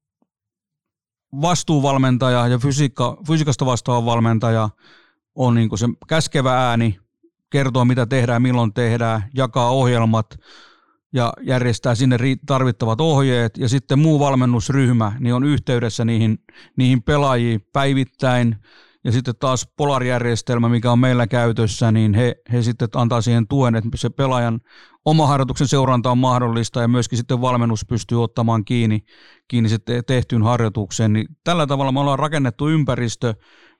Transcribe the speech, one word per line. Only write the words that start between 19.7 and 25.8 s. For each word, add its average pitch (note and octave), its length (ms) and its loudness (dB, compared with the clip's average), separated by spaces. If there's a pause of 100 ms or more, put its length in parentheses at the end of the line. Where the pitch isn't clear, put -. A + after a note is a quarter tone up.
Polar-järjestelmä, B2 920 -2
mikä A#2+ 220 0
on A#2+ 80 4
meillä B2 280 2
käytössä, A#2 640 0
niin A2 220 2
he, A#2+ 220 0 (160)
he A#2+ 100 0
sitten A2+ 340 -2
antaa A#2+ 260 0
siihen A#2 260 2
tuen, B2+ 280 0
että A2+ 200 -4
se - 140 -4
pelaajan B2 520 -2 (440)
oma D#3 220 2
harjoituksen C3+ 400 0
seuranta B2+ 440 0